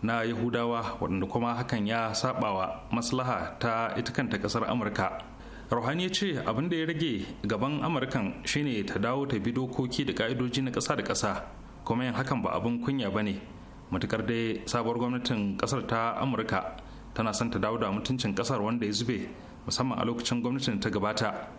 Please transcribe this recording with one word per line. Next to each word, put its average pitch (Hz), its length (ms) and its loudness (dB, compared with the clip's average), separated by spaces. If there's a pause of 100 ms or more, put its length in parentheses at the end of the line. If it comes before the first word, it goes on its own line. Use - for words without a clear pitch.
na 117 240 2
Yahudawa, 117 720 0
waɗanda 95 320 0
kuma 120 240 0
hakan 117 320 0
ya 113 240 2
saɓawa 107 800 0
maslaha 120 640 0
ta 113 380 2
ita - 160 -2
kanta 117 260 0
kasar 113 300 0
Amurka. 104 560 0 (480)
Rouhani 123 320 2
ya 185 60 0
ce 185 360 0
abin 117 220 2
da 180 80 0
ya 160 120 0
rage 151 360 0 (240)
gaban 123 320 2
Amurkan 131 680 0
shine 135 400 2
ta - 140 -2
dawo 123 260 2
ta 127 140 0
bi 113 140 0
dokoki 127 520 0
da 127 60 0
ka'idoji 123 500 2
na 127 100 0
ƙasa 123 260 0
da - 60 0
ƙasa, - 400 0 (420)
kuma 120 180 2
yin 127 100 0
hakan 127 300 0
ba - 80 2
abin 117 320 0
kunya 135 260 0
ba 107 140 2
ne, 101 160 0 (500)
matukar 104 380 0
dai 117 400 0
sabuwar 117 320 2
gwamnatin 120 560 0
ƙasar 117 320 0
ta 117 320 2
Amurka 110 560 0 (380)
tana 110 200 0
son 113 160 2
ta 113 80 0
dawo 107 220 2
da 110 100 2
mutuncin 107 460 0
ƙasar 107 240 0
wanda 113 260 2
ya 104 60 2
zube, 107 380 0 (360)
musamman 127 360 0
a - 20 4
lokacin 120 400 0
gwamnatin 123 380 0
ta 113 80 2
gabata. 104 580 0 (120)